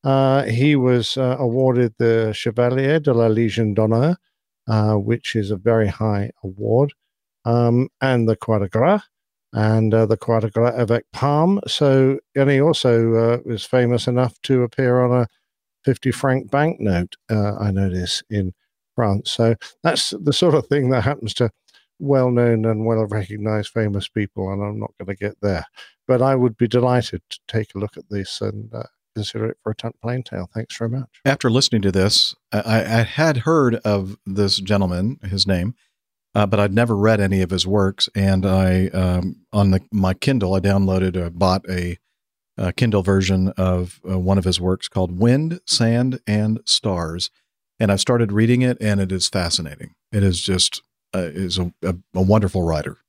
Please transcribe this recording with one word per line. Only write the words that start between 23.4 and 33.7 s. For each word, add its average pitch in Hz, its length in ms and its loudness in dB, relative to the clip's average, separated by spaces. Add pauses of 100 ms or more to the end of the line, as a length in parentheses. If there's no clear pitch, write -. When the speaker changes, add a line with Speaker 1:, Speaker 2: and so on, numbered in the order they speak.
Speaker 1:
famous 104 360 -2
people, 98 440 -6
and 101 120 -6
I'm 104 160 -8
not 104 200 -10
gonna 95 160 -10
get 101 260 -8
there. 92 240 -2 (420)
But 127 140 2
I 135 140 2
would 123 220 0
be 120 100 2
delighted 123 640 0
to - 180 -16
take 110 260 -6
a 98 60 -10
look 104 180 -8
at - 120 -20
this 101 320 -8
and, 104 320 -8
uh, 117 100 -12 (320)
consider 110 320 -6
it - 160 -8
for 107 80 -6
a 110 40 -6
t-, 117 140 -10 (120)
plain 123 220 -6
tale. - 300 -10
Thanks - 240 -10
very 117 120 -4
much. 127 200 -8 (160)
Speaker 2:
After 135 240 0
listening 110 340 2
to 98 80 2
this, 95 440 2 (160)
I, 104 80 -2
I, 110 180 0 (220)
I 117 40 2
had 151 340 0
heard 135 380 2